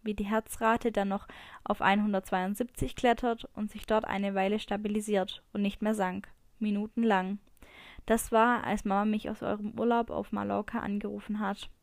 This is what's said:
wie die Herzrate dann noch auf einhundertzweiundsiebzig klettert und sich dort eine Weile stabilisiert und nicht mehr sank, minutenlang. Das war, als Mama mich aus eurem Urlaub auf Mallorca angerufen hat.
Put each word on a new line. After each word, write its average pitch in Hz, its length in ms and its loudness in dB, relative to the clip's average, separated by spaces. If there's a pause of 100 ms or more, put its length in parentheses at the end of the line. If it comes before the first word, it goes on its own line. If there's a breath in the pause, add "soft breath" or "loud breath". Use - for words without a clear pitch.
wie 214 100 -4
die 202 120 -4
Herzrate 220 680 0
dann 196 160 0
noch 196 180 -4 (380 loud breath)
auf - 160 0
einhundertzweiundsiebzig 202 1120 0
klettert 233 600 2
und 214 140 -4
sich - 160 -12
dort 220 200 2
eine 196 300 -2
Weile 196 220 2
stabilisiert 208 920 -2
und 208 100 -2
nicht 202 200 0
mehr 214 120 2
sank, 190 360 -2 (300)
minutenlang. 208 800 2 (680 loud breath)
Das - 260 2
war, 226 320 6
als - 220 -2
Mama 196 180 2
mich 214 260 0
aus 214 140 -6
eurem 208 340 -4
Urlaub 233 320 2
auf - 220 -4
Mallorca 202 480 -2
angerufen 208 640 -4
hat. 208 280 -4 (140)